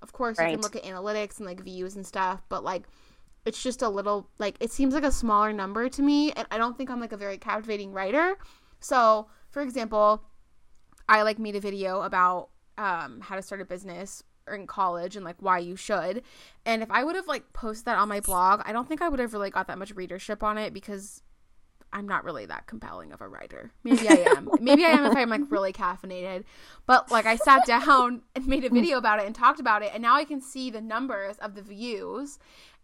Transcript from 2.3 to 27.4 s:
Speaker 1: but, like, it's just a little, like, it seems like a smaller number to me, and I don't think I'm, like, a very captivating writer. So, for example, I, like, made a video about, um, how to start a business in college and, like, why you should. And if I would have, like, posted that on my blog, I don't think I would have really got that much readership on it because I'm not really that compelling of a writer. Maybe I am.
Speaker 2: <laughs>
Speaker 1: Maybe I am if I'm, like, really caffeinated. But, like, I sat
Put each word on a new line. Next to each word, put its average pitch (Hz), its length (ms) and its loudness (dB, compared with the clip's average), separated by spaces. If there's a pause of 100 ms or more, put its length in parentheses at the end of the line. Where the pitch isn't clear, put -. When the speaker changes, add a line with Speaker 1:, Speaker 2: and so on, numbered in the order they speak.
Speaker 1:
but, 190 140 -6
like, 190 200 -4 (600)
it's 226 160 -6
just 254 220 -4
a 226 60 0
little, 202 380 -2 (120)
like, 202 200 -4
it 226 120 -4
seems 269 240 2
like 302 80 2
a 277 80 2
smaller 214 420 2
number 208 340 -4
to 262 140 -4
me, 294 300 4
and - 180 -8
I 214 80 -4
don't 240 180 -2
think 269 140 -8
I'm, 240 100 -6
like, 226 120 -8
a 208 60 -10
very 196 200 -8
captivating 208 560 -6
writer. 285 460 0 (400)
So, 220 480 4 (240)
for 285 100 -6
example, 214 600 2 (840)
I, 214 140 8
like, 214 160 2
made 214 180 -6
a 202 40 -2
video 196 420 -4
about, 180 480 2 (280)
um, 175 440 -6
how 196 140 -12
to 190 80 -8
start 196 180 -12
a 190 40 -10
business 180 580 -14 (280)
in 202 160 -12
college 185 480 -4
and, 196 80 -12
like, - 180 -14
why 185 180 0
you 175 160 -8
should. 190 480 -4 (420)
And 226 160 0
if 220 80 -8
I 220 140 0
would 339 120 -4
have, 370 120 -8
like, - 260 -8
posted 220 320 -10
that 233 140 0
on 208 100 2
my 202 100 -4
blog, 190 460 2
I - 60 -6
don't 240 160 -4
think 311 140 -6
I 339 80 0
would 262 100 -2
have 233 140 -4
really 202 180 -4
got 190 160 -4
that 185 100 -10
much 196 140 -12
readership 190 520 -10
on 214 140 -2
it 214 160 -6
because 202 480 -14 (720)
I'm 202 140 -10
not 180 180 -4
really 135 220 -8
that 76 200 -12
compelling 87 460 -14
of - 80 -20
a 95 80 -14
writer. - 420 -16 (120)
Maybe 233 260 4
I 311 60 12
am. 285 400 4
Speaker 2:
<laughs> - 40 2
Speaker 1:
Maybe 285 240 6
I 330 60 8
am 302 160 6
if - 100 6
I'm, 233 140 2
like, 220 200 0
really 196 220 0
caffeinated. 185 720 -6 (440)
But, 254 240 6
like, 220 140 4
I 226 120 4
sat 269 260 8